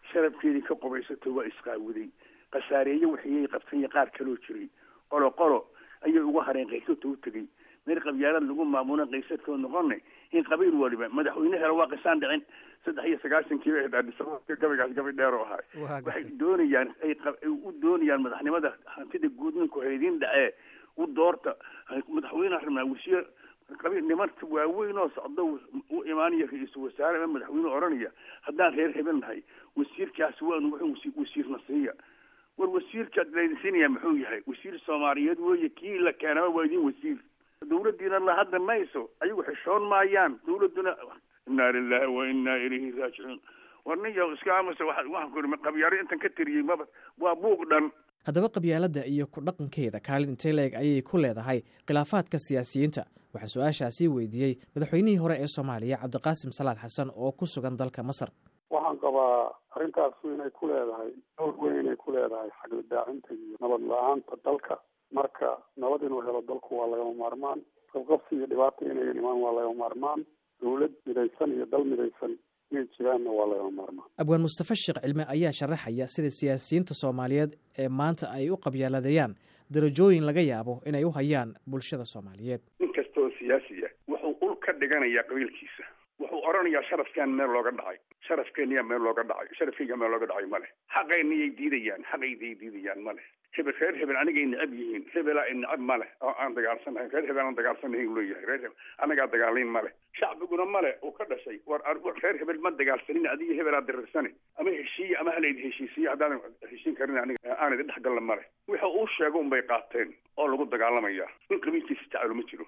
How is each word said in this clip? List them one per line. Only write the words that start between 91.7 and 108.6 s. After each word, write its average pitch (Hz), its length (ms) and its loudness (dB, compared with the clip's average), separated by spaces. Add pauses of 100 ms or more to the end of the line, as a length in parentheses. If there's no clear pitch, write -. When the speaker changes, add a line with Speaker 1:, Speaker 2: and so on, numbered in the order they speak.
Speaker 1:
Xaqayday 123 520 -6
diidayaan 98 460 -10
ma 107 120 -8
leh. - 120 -14 (280)
Hebel, 143 200 -2
reer 165 220 0
hebel 139 220 -2
anigay 147 280 2
necab 131 280 -2
yihiin. 113 360 -6
Hebelaa 147 340 0
ay 123 100 -4
necab 127 260 -4
ma 127 180 2
leh. 110 100 -4 (100)
Oo 127 160 -2
aan 127 220 -2
dagaalsanahay. 117 540 -2
Reer 147 180 -2
hebel 135 160 0
aan 131 120 -2
dagaalsanahay 120 520 0
uu 110 80 -2
leeyahay. 98 300 -4
Reer 127 160 -2
hebel 120 140 -12 (200)
anagaa 143 320 2
dagaalayn 117 400 2
ma 113 160 0
leh. - 100 -6 (200)
Shacbiguna 175 520 -2
ma 196 160 2
leh. 139 180 2
Uu - 120 -8
ka 214 140 -6
dhashay. 123 380 -8
War, 147 200 -2
ar-, 147 160 -2
war 165 160 -6
reer 185 220 0
hebel 156 220 -4
ma 175 120 0
dagaalsanin. 143 560 0
Adiga 156 260 -2
hebelaa 147 280 2
dirirsane. 127 500 -4 (220)
Ama 180 180 -2
heshiiye 170 460 -4
ama 165 140 0
ha 165 80 -2
la 156 80 2
idin 131 160 -2
heshiisiiye. 135 460 -4
Haddaadan 139 320 0 (200)
heshiin 127 340 -6
karin 135 220 0
aniga, 123 380 -2
aan 147 180 2
idin 143 140 -2
dhex - 140 -10
galna 123 200 0
ma 113 140 0
leh. - 120 -12 (160)